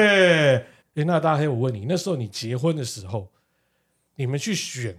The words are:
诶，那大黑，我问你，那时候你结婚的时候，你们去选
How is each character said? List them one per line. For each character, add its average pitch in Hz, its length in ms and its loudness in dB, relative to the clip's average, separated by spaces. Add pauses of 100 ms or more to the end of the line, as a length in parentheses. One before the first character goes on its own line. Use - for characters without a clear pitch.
(960)
诶， 151 80 -2
那 165 160 2
大 156 180 2
黑， 147 120 0
我 131 80 -2
问 127 180 0
你， 101 140 -8
那 175 80 0
时 180 120 -6
候 185 60 -2
你 120 140 -6
结 113 280 -6
婚 156 200 0
的 143 80 -6
时 101 240 -12
候， 98 200 -6 (840)
你 139 100 -6
们 131 140 -4
去 202 160 -4
选 120 440 -8